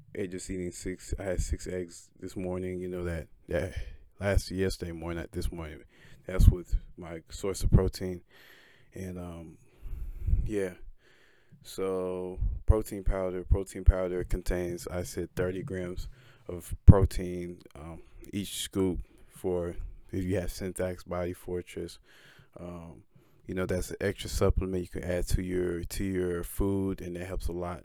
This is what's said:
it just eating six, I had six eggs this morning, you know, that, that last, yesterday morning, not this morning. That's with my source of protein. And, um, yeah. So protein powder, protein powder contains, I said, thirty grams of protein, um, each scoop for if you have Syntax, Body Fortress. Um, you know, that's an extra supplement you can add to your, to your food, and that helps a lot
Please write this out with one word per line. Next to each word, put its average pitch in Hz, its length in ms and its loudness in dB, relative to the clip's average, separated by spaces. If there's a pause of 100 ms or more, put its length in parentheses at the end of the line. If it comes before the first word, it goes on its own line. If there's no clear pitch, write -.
(140)
it 101 140 -6
just 90 240 -10
eating 90 200 -6
six, - 460 -8
I 101 60 -8
had 90 180 0
six - 260 -2
eggs 87 420 -8 (100)
this 92 160 -10
morning, 92 440 -4
you 90 80 -6
know, 90 180 -4
that, 82 220 -4 (200)
that 87 260 -2 (460)
last, 98 320 0
yesterday 92 400 -2
morning, 85 280 -6
not - 120 -8
this 87 200 -2
morning. 78 280 -10 (480)
That's 92 200 6
with - 280 8 (200)
my 82 340 -10
source - 340 -2
of - 80 2
protein. 92 500 4 (720)
And, 95 240 -10
um, 85 400 -12 (880)
yeah. 98 280 6 (880)
So 92 760 -2 (260)
protein 110 380 4
powder, 92 400 2
protein 95 400 0
powder 92 400 6
contains, 87 640 -2
I 90 160 -4
said, 87 320 -6
thirty 92 280 -2
grams 90 440 -6 (400)
of 87 280 -8 (100)
protein, 90 760 8 (160)
um, 82 280 -14 (280)
each - 280 -6
scoop 92 400 0 (280)
for 90 480 -4 (360)
if 98 120 -2
you 95 140 0
have 87 140 -2
Syntax, 92 520 -4
Body 90 300 -4
Fortress. 90 640 -8 (580)
Um, 85 460 -14 (420)
you - 80 -8
know, 92 120 -2
that's 92 260 -2
an - 80 -8
extra - 300 -2
supplement 92 540 2
you 87 60 -10
can - 140 -8
add 90 260 -2
to - 120 2
your, 90 420 -2
to - 220 -6
your 90 380 -2
food, 98 580 -2
and 87 160 -8
that 90 80 -8
helps 92 240 -4
a - 20 -2
lot 87 340 -6